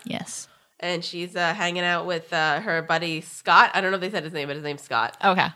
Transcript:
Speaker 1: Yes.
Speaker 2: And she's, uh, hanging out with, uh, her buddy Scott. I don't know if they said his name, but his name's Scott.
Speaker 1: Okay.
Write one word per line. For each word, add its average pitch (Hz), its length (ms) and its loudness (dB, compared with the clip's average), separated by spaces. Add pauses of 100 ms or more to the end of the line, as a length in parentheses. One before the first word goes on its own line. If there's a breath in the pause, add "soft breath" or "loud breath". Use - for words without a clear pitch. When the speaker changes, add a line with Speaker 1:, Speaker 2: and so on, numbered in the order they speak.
Speaker 1:
Yes. - 420 -10 (320 soft breath)
Speaker 2:
And 175 240 -4
she's, 175 320 -8
uh, 170 200 0
hanging 175 280 -2
out 175 220 0
with, 165 260 -4
uh, 156 300 2
her 165 220 -2
buddy 165 380 -2
Scott. - 520 6
I 190 80 2
don't 185 80 0
know 196 60 0
if 185 60 -2
they 185 100 -4
said 185 140 -4
his 156 80 -10
name, 147 140 -4
but 143 100 -4
his 151 60 -10
name's 147 200 -6
Scott. 117 400 -2
Speaker 1:
Okay. 185 320 4